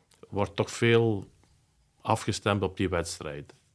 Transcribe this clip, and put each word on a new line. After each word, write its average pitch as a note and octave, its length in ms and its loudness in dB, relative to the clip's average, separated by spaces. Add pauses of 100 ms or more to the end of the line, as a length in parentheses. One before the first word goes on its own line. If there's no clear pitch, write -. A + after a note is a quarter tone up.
(300)
wordt G2 260 -4
toch - 160 -2
veel A#2 560 2 (760)
afgestemd G#2 600 0
op F#2 160 -2
die F#2+ 120 0
wedstrijd. D#2 640 -6 (220)